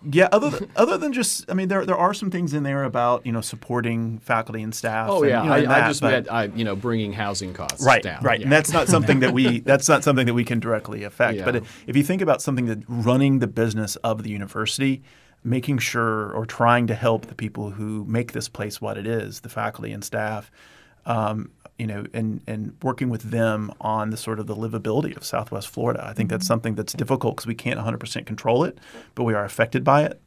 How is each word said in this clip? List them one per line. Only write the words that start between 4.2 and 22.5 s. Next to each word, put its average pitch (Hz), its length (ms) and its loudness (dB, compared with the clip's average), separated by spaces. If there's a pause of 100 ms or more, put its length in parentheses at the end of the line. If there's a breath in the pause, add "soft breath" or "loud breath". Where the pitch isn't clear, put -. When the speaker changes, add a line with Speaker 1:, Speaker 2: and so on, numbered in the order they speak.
Speaker 1:
and 110 100 -6
staff 113 360 -2
Speaker 2:
Oh, 190 120 2
Speaker 1:
and, 143 80 4
Speaker 2:
yeah. 120 140 2
Speaker 1:
you 156 60 0
know, 143 60 4
Speaker 2:
I, - 40 6
Speaker 1:
and 139 80 2
Speaker 2:
I 131 140 4
Speaker 1:
that, 113 80 4
Speaker 2:
just 98 120 -2
Speaker 1:
but 113 100 2
Speaker 2:
meant, 120 200 0
I, 113 140 0
you 104 180 -4
know, 101 120 -2
bringing 110 360 -2
housing 98 420 -6
costs - 320 -6
Speaker 1:
Right, 127 160 8
Speaker 2:
down. 90 220 -6
Speaker 1:
right. 117 160 2
Speaker 2:
Yeah. 107 60 -6
Speaker 1:
And 135 60 4
that's 151 200 4
not 151 160 2
something 135 320 6
that 127 140 4
Speaker 2:
<laughs> 135 60 2
Speaker 1:
we, 120 200 4
that's 135 300 4
not 139 140 6
something 131 220 4
that 120 80 2
we 120 120 2
can 117 140 0
directly 107 440 -4
affect. 107 340 0
Speaker 2:
Yeah. 95 80 -6
Speaker 1:
But 120 200 0 (200 loud breath)
if 123 120 -6
you 147 60 8
think 180 180 0
about 156 200 4
something 127 240 0
that 110 220 -2
running 127 520 4
the 120 80 2
business 110 500 -2
of 110 260 -2
the 107 60 -8
university, 110 760 -2 (400 soft breath)
making 127 360 0
sure 110 520 0
or 113 140 -4
trying 120 420 4
to 113 80 0
help 113 320 0
the - 80 -16
people 104 360 -8
who 107 340 -8
make 120 260 -2
this 113 160 -6
place - 340 -10
what 107 160 -6
it 104 80 -10
is, 107 360 -4
the 110 80 -16
faculty 107 420 -8
and 104 120 -10
staff, 107 460 -6 (560 soft breath)
um, 110 460 -2 (260)
you 117 80 -4
know, 104 280 -6
and, 110 340 -4
and 107 260 -8 (100)